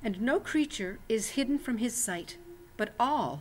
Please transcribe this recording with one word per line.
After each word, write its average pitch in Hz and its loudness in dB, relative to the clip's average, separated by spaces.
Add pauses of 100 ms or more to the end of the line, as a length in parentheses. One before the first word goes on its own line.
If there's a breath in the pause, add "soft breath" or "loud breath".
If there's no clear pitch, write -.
And 196 -2
no 262 4
creature 285 0 (100)
is 220 2
hidden 277 2
from 247 -2
his 233 0
sight, 175 -4 (400)
but 214 -2
all 226 2